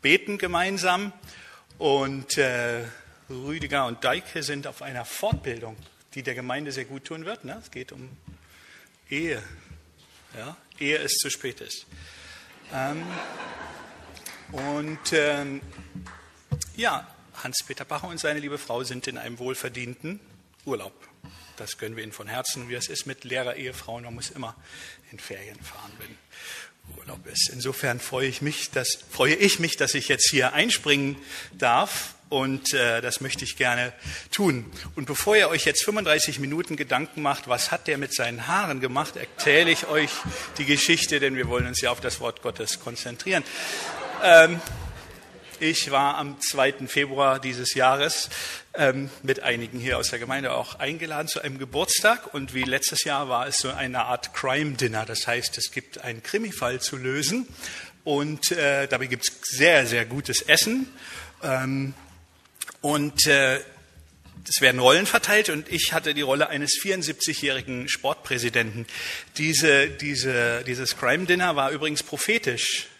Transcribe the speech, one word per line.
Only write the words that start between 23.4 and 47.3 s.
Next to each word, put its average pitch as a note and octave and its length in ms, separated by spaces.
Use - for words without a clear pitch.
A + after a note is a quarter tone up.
Man A#2+ 100
muss A#2 160
immer A#2+ 260
in G#2+ 60
Ferien G2+ 460
fahren, - 340
wenn - 1000
Urlaub - 260
ist. - 260
Insofern B2 480
freue C3 280
ich C3 160
mich, D3 260
dass, - 300
freue C3+ 240
ich G3 240
mich, E3 200
dass C#3 180
ich C3+ 120
jetzt - 220
hier B2+ 240
einspringen C#3+ 640
darf. C#3 600
Und, C3+ 440
äh, A#2+ 260
das A#2+ 220
möchte C3 240
ich - 100
gerne B2 380
tun. C#3+ 380
Und C#3+ 100
bevor G3+ 320
ihr F#3+ 100
euch D#3 160
jetzt - 220
fünfunddreißig D#3 540
Minuten D3+ 360
Gedanken C#3+ 460
macht, C#3 260
was B2 240
hat - 160
der D3 100
mit C#3 160
seinen A#2+ 340
Haaren E3 340
gemacht, C3+ 340
erzähle E3 560
ich - 160
euch D3+ 240
die C#3+ 80
Geschichte, C#3+ 560
denn C3+ 160
wir B2+ 100
wollen B2 180
uns B2 140
ja B2 100
auf B2 120
das A#2+ 180
Wort A#2+ 220
Gottes A2 400
konzentrieren. B2 640
Ähm, E3+ 380
ich D#3+ 300
war C#3 260
am C#3+ 240
zweiten C#3 480
Februar C3+ 500